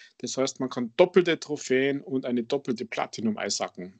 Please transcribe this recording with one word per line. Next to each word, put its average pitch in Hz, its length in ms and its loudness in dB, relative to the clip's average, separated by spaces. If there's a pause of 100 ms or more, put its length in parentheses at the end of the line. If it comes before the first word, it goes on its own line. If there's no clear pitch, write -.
(200)
Das - 180 -6
heißt, 135 240 -2
man 127 80 -4
kann 120 260 -6
doppelte 180 440 6
Trophäen 139 600 0
und 131 260 -4
eine 123 180 0
doppelte 123 420 -2
Platinum 113 520 -4
einsacken. 98 640 -6